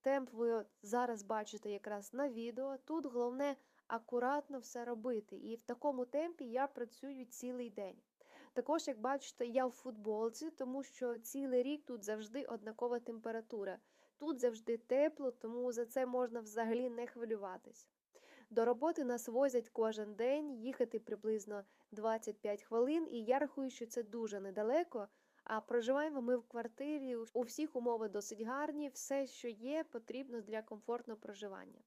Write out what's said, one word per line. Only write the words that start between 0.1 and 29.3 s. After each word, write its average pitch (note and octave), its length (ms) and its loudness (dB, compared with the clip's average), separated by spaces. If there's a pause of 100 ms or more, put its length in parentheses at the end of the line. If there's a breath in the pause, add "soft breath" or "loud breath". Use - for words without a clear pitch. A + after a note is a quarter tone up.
ви A#3 200 2
от G#3+ 140 0 (160)
зараз A#3 400 0
бачите G#3+ 480 -4
якраз G3+ 440 -6
на C#4 140 2
відео. A#3+ 560 -4
Тут D#4 220 -2
головне B3+ 500 0 (300 soft breath)
акуратно B3+ 720 0
все A#3+ 260 -8
робити. A3 520 -2
І A3 200 -8
в A#3 60 -16
такому B3 420 0
темпі D4+ 400 -2
я B3 220 2
працюю C4 580 -8
цілий B3 460 -6
день. G3 260 -8 (560 loud breath)
Також, D4+ 360 2
як A#3 120 -2
бачите, C4 460 0
я B3+ 200 4
в B3 40 2
футболці, A3+ 800 -2
тому C4+ 320 -4
що A#3+ 360 -4
цілий B3+ 440 2
рік D4 220 -2
тут A#3 200 -8
завжди G#3+ 400 -4
однакова A3+ 540 -4
температура. A3+ 800 -6 (400 soft breath)
Тут D4 200 -2
завжди A#3 380 2
тепло, C#4+ 540 4
тому A#3+ 420 -2
за A#3 140 0
це B3+ 200 0
можна B3 340 0
взагалі A3+ 500 2
не A#3 160 -4
хвилюватись. G#3+ 840 -6 (640 loud breath)
До A3+ 140 6
роботи C4+ 400 4
нас A#3+ 240 0
возять B3 400 4
кожен G#3+ 460 0
день, C#4 360 2
їхати A#3 480 -2
приблизно G#3 640 -2 (260 soft breath)
двадцять A3 500 0
п'ять G#3 220 -2
хвилин, C#4 480 4
і A#3 140 -4
я B3+ 140 6
рахую, C4+ 320 0
що A#3 160 -8
це A#3 160 -4
дуже G#3 380 -4
недалеко. G#3+ 680 2 (360 soft breath)
А A3 160 0
проживаємо C4 640 2
ми B3 140 4
в A#3 120 -2
квартирі, B3+ 680 -2
у A3+ 260 -2
всіх D4 340 -2
умови A#3 320 2
досить G#3 320 -4
гарні, C#4+ 480 -2
все, C4+ 380 0
що B3 220 -8